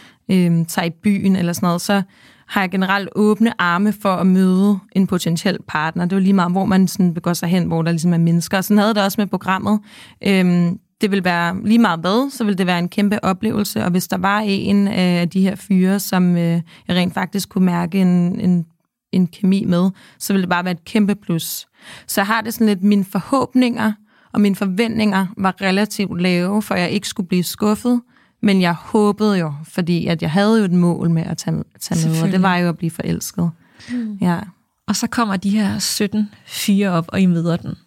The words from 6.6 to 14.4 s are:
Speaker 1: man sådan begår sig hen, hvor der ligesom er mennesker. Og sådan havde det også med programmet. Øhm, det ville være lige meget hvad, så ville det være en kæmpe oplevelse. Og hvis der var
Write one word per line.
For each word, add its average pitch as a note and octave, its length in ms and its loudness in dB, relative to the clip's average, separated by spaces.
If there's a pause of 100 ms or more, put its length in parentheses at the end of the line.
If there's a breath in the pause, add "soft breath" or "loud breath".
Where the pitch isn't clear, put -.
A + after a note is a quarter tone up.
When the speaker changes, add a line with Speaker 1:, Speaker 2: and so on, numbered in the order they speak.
Speaker 1:
man F#3+ 240 2
sådan F3+ 260 0
begår F3 180 -4
sig F3 160 -4
hen, F3 160 2
hvor E3 180 -2
der E3 80 -2
ligesom E3+ 240 0
er E3 40 0
mennesker. E3+ 400 2
Og F#3 60 -2
sådan G#3 140 2
havde G#3+ 160 2
det G3+ 100 0
også G3 160 -2
med G3+ 60 0
programmet. F#3+ 540 -2 (460 loud breath)
Øhm, F3+ 520 2 (220)
det G3+ 100 0
ville F#3+ 140 0
være F3 400 0
lige A3 140 4
meget F3 220 2
hvad, A3+ 300 0
så B3+ 140 -6
ville G3+ 140 0
det F#3 80 0
være F3+ 120 0
en F3 100 -2
kæmpe G3+ 360 -2
oplevelse. G#3+ 600 -2
Og F3 60 0
hvis F3+ 180 0
der G3 80 -4
var G3 240 0